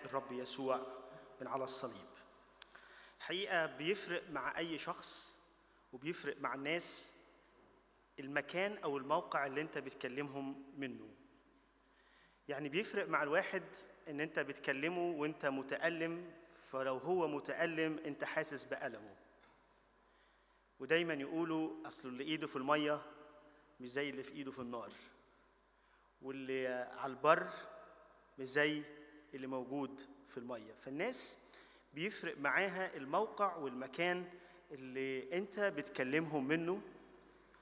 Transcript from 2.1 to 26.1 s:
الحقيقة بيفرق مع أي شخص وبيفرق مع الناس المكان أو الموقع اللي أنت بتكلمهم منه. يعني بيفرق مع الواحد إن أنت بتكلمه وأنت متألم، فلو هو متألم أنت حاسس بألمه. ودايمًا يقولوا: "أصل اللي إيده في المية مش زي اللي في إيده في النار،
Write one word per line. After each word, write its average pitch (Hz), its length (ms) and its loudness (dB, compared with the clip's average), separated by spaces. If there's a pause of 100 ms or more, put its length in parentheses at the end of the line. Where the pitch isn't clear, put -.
الحقيقة 185 480 2
بيفرق 160 640 0
مع 139 260 -2
أي 160 220 0
شخص - 580 -6 (560)
وبيفرق 143 480 -4
مع 131 120 2
الناس 147 580 0 (1080)
المكان 147 580 0
أو 143 200 0
الموقع 147 480 2
اللي 139 160 0
أنت 156 160 -4
بتكلمهم 135 880 -4 (140)
منه. 117 320 -6 (1400)
يعني 143 220 -4
بيفرق 202 380 0
مع 151 160 4
الواحد 180 400 4 (460)
إن 147 120 -2
أنت 160 180 0
بتكلمه 151 720 2
وأنت 151 340 0
متألم، 165 840 0 (400)
فلو 131 260 2
هو 160 300 4
متألم 156 800 0
أنت 143 180 -4
حاسس 147 400 0
بألمه. 110 520 -6 (1600)
ودايمًا 160 340 4
يقولوا: 160 760 0
"أصل - 200 -10
اللي 127 160 -6
إيده 147 240 0
في - 80 -8
المية 147 460 4 (760)
مش 123 120 -10
زي 143 180 0
اللي 131 140 -6
في 127 100 -8
إيده 135 180 -6
في 131 80 -10
النار، 120 300 -6 (1300)